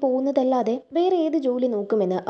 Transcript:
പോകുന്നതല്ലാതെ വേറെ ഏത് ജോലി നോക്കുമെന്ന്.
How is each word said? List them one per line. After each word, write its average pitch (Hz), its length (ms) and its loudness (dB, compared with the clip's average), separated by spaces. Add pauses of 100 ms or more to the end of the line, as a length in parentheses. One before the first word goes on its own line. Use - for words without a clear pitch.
പോകുന്നതല്ലാതെ 254 720 0 (220)
വേറെ 370 260 2
ഏത് 311 120 0 (100)
ജോലി 247 280 0
നോക്കുമെന്ന്. 202 440 0 (120)